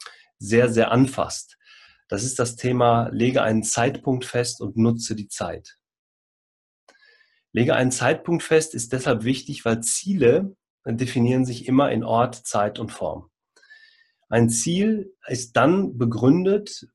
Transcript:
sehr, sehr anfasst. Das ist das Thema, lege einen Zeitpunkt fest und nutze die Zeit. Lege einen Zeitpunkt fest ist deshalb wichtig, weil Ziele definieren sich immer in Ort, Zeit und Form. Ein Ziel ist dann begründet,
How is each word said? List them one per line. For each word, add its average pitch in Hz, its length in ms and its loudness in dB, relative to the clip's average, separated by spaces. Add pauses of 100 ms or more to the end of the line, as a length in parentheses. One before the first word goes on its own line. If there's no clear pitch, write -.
(380)
sehr, 117 300 2
sehr 113 240 2
anfasst. - 640 0 (500)
Das 104 160 -4
ist 131 160 -6
das 120 180 -2
Thema, 120 540 2
lege 117 320 0
einen 110 200 0
Zeitpunkt 127 640 -2
fest - 340 -4
und 107 160 -8
nutze 113 380 0
die 104 140 -10
Zeit. - 500 -10 (1700)
Lege 123 220 2
einen 127 160 2
Zeitpunkt 160 520 -2
fest 156 320 0
ist 117 180 -8
deshalb 131 320 -2
wichtig, 131 400 -4
weil 113 160 0
Ziele 185 720 0 (300)
definieren 123 640 0
sich 120 200 -10
immer 131 240 4
in 113 140 -2
Ort, 117 300 0
Zeit 104 440 -2
und 113 140 -10
Form. 80 380 -8 (960)
Ein 117 220 4
Ziel 190 640 -2 (120)
ist - 300 -6
dann 139 400 2
begründet, 135 1000 0